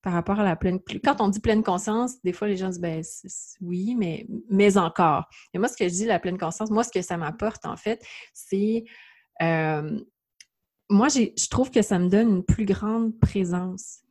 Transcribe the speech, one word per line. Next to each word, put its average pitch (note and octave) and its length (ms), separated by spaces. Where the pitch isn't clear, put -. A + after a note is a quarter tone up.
par F#3 80
rapport F3 260
à G#3 60
la F3+ 100
pleine, F#3 260
quand C#4+ 200
on G3+ 60
dit G3+ 120
pleine A3 220
conscience, A3 600
des F3 120
fois G#3 120
les G3+ 120
gens F#3+ 100
disent, « F3 120
Ben, D#3+ 220
c'est, - 260
c'est, - 340
oui, F#3 320
mais, F3 320
mais G3 260
encore. » E3 480
Et F3 40
moi, G#3+ 80
ce B3 120
que F#3 100
je F3 60
dis, G3 100
la G#3 160
pleine F3+ 160
conscience, F3+ 340
moi, G#3+ 140
ce - 80
que F#3 80
ça F3 160
m'apporte, F#3 480
en - 120
fait, - 280
c'est, A3 500
euh... D#3 580
moi, G#3 180
j'ai, C4+ 300
je - 100
trouve B3+ 220
que A#3 100
ça G#3 180
me F3+ 100
donne G#3+ 200
une F#3+ 160
plus - 220
grande A3 520
présence. F#3 840